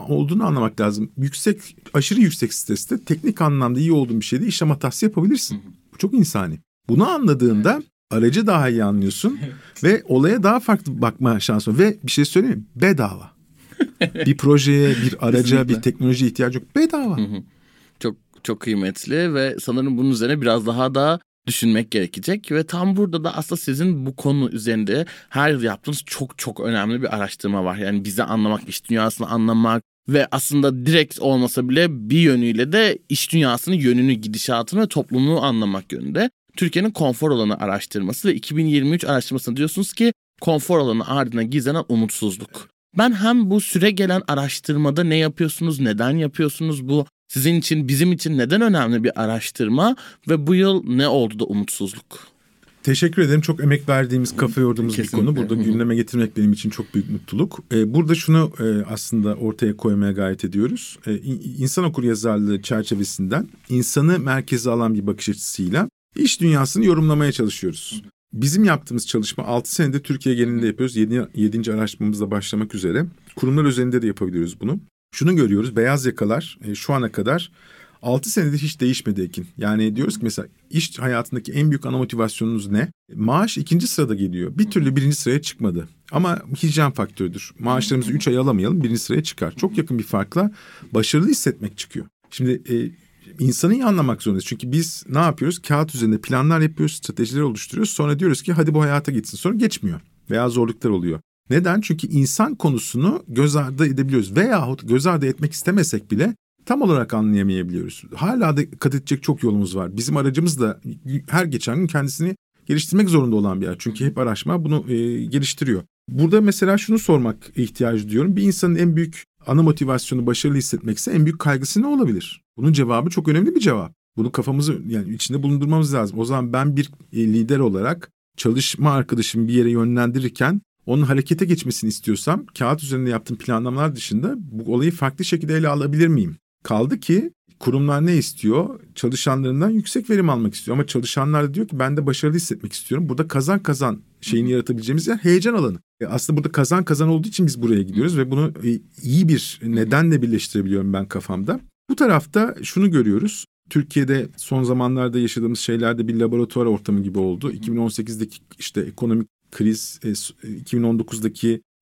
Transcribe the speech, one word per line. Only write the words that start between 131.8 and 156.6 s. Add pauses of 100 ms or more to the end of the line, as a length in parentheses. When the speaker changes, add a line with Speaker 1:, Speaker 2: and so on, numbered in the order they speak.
Speaker 1:
istiyorsam (140)
kağıt
üzerinde
yaptığım
planlamalar
dışında
bu
olayı
farklı
şekilde
ele
alabilir
miyim? (260)
Kaldı
ki (280)
kurumlar
ne
istiyor? (160)
Çalışanlarından
yüksek
verim
almak
istiyor.
Ama
çalışanlar
da
diyor
ki,
"Ben
de
başarılı
hissetmek
istiyorum."
Burada
kazan
kazan (220)
şeyini
Speaker 2:
Hı
hı.
Speaker 1:
yaratabileceğimiz
yer
heyecan
alanı. (240)
E,
aslında
burada
kazan
kazan
olduğu
için
biz
buraya
gidiyoruz
ve
bunu, (100)
e, (220)
iyi
bir
nedenle
birleştirebiliyorum
ben
kafamda. (300)
Bu
tarafta
şunu
görüyoruz. (240)
Türkiye'de (100)
son
zamanlarda
yaşadığımız
şeylerde
bir
laboratuvar